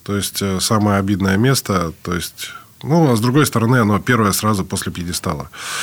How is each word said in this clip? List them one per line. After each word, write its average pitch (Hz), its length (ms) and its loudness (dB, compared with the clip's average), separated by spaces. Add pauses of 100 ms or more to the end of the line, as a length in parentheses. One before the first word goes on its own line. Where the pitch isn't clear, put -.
то 101 140 -4
есть, - 260 -4
э, 95 180 -2
самое 104 380 2
обидное 98 400 0
место, 101 540 0 (100)
то 87 120 -6
есть, - 360 -8 (320)
ну, 151 280 4
а 120 60 4
с 107 40 0
другой 123 260 2
стороны, 113 320 2
оно 104 220 4
первое 113 320 2
сразу 104 320 0
после 92 280 -6
пьедестала. 85 560 -6 (340)